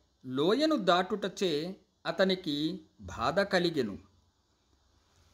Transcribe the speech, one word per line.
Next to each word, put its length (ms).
లోయను 500
దాటుటచే 1000
అతనికి 800
బాధ 400
కలిగెను. 580